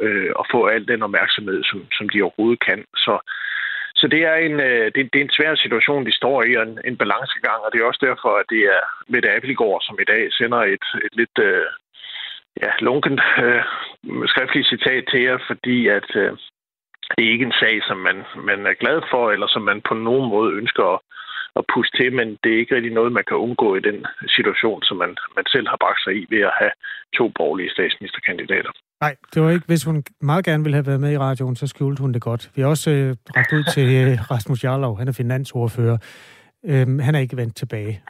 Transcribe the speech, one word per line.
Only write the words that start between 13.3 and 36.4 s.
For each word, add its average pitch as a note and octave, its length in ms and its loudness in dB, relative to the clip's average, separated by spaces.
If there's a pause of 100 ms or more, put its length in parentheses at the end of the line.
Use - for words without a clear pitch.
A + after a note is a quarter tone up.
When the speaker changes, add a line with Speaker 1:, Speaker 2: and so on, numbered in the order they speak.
Speaker 1:
øh, A#2+ 200 2 (640)
skriftligt B2+ 460 0
citat B2+ 380 0
til B2+ 100 2
jer, B2+ 160 2 (100)
fordi B2 400 0
at, G2+ 280 2
øh, G2 160 2 (840)
det A#2 80 2
er A2+ 60 4
ikke A#2+ 140 2
en A#2 180 0
sag, A2 240 2
som G2 100 -2
man, F#2 200 0 (320)
man G2+ 160 0
er F#2+ 80 2 (100)
glad D3 180 2 (100)
for, A#2+ 200 2
eller G2+ 160 0
som A#2 140 0
man G#2 260 0
på - 60 0
nogen A#2 360 0
måde G#2 220 2 (100)
ønsker A#2 240 0 (100)
at, - 40 -8 (560)
at - 80 0 (100)
puste - 240 0
til, B2+ 160 2
men A#2+ 140 0 (160)
det A2+ 100 2
er A2 60 4
ikke A#2 160 0
rigtig A#2 180 -2
noget, A#2 180 2
man G#2 160 0
kan F#2 100 -2
undgå A2 380 0
i - 40 0
den G#2 260 -2 (300)
situation, G#2+ 480 0
som G2 140 0
man, F2 180 -4 (200)
man - 120 -2
selv - 200 0
har - 160 -2
bragt F#2+ 200 0
sig G2 120 -4
i F#2+ 140 -6
ved G#2+ 120 2
at - 200 2
have G#2 100 2 (460)
to A2+ 200 2
borgerlige F2+ 320 -2
statsministerkandidater. - 1040 -4 (300)
Speaker 2:
Nej, D3 140 -2 (180)
det E3 100 2
var D#3+ 60 4
ikke, E3+ 180 0
hvis E3 160 2
hun D3+ 200 -2 (180)
meget D#3+ 240 2
gerne D#3 180 0
ville D3 120 0
have C#3+ 120 0
været C#3 140 0
med C#3+ 120 0
i D3 40 0
radioen, C3 380 -2
så C#3+ 120 -6
skjulte C#3 340 -2
hun C3 120 0
det A#2 80 -2
godt. A#2 340 -6
Vi C#3 60 -2
har C3+ 80 4
også, D#3 220 0
øh, C3+ 240 2 (220)
rakt B2+ 160 0
ud D3+ 100 2 (100)
til, C3+ 140 4 (140)
øh, C3 200 4
<laughs> G#2 120 -6
Rasmus B2 300 -2
Jarlov, C3 340 -2
han B2 100 -4
er C3+ 40 -2 (100)
finansordfører. A#2+ 760 0 (680)